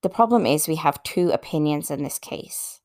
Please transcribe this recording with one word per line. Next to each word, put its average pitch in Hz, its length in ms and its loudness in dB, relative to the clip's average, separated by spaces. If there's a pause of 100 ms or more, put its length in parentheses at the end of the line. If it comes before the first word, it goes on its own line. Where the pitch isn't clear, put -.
The 185 80 0
problem 226 340 4
is 143 240 2
we 160 80 0
have 156 260 0
two 175 280 0
opinions 151 600 -2
in 143 120 -4
this - 160 -6
case. - 680 -12